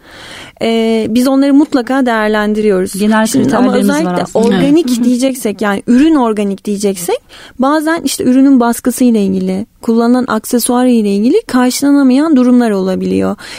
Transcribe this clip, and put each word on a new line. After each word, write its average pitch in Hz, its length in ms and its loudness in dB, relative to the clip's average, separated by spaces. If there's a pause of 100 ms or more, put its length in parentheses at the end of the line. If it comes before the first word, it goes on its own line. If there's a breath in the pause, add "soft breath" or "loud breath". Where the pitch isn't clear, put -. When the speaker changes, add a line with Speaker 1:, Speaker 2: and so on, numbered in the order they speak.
(640 loud breath)
Speaker 1:
Ee, 226 480 0
biz 247 180 0
onları 269 260 2
mutlaka 269 520 0
değerlendiriyoruz. 214 920 0
Speaker 2:
Genel 220 280 2
Speaker 1:
Şimdi 254 300 0
ama 254 160 2
Speaker 2:
kriterlerimiz - 160 2
var 285 120 2
Speaker 1:
özellikle 180 220 -2
Speaker 2:
aslında. 220 240 -2
Speaker 1:
organik 277 420 2
Speaker 3:
Evet. 247 160 -2
Speaker 1:
diyeceksek, 247 580 -2
yani 202 240 -2
ürün 285 280 4
organik 208 500 -2
diyeceksek 202 520 -4 (420 loud breath)
bazen 302 460 0
işte - 200 -4
ürünün 269 360 4
baskısı 240 440 -2
ile 226 180 2
ilgili, 190 440 -4 (160)
kullanılan 233 460 0
aksesuarı 247 600 0
ile 226 240 2
ilgili 254 320 0
karşılanamayan 277 880 2
durumlar 247 340 2
olabiliyor. 190 640 -2 (220 loud breath)